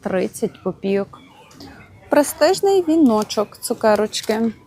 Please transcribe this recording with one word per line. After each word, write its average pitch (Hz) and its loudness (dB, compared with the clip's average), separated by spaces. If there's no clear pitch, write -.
тридцять 190 -6
копійок. 196 -6
Престижний 359 2
віночок 226 0
цукерочки. 214 -2